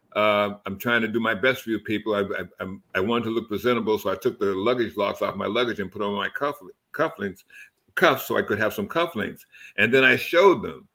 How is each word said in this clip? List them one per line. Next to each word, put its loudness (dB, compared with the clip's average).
uh, 4
I'm -6
trying 2
to 0
do 0
my 0
best 0
for -6
you 0
people. -2
I, 2
I, -6
I'm, -10
I 2
want 0
to -4
look -4
presentable." 0
So -4
I -2
took -2
the 2
luggage -2
locks -2
off -2
my -4
luggage -2
and -8
put -8
on -2
my -4
cuff, -6
cufflinks, -4
cuffs 2
so -2
I 4
could -2
have 0
some -6
cufflinks. -4
And 2
then 6
I 6
showed 4
them. -12